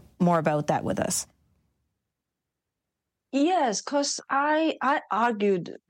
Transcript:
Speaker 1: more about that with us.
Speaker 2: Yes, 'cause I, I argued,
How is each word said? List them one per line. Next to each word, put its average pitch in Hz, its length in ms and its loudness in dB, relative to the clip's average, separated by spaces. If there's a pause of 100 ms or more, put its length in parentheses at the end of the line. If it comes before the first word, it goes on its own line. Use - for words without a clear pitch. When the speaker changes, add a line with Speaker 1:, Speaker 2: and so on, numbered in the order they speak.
(180)
Speaker 1:
more 175 200 4
about 151 280 0
that - 180 -2
with - 140 -4
us. - 280 -4 (2000)
Speaker 2:
Yes, 285 480 2
'cause 285 400 -4 (100)
I, 302 500 0
I 269 300 0
argued, 202 680 0 (140)